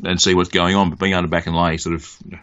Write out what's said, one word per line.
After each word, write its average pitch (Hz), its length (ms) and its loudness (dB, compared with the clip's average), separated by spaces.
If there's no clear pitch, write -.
and 90 160 0
see 95 120 2
what's 90 180 2
going 90 240 2
on. 98 140 4
But 76 100 -6
being 95 120 0
able 90 120 0
to 87 40 -2
back 85 200 -2
and 85 80 -2
lay 85 200 2
sort 82 200 -4
of, - 140 -10
you - 80 -18
know, 87 120 -16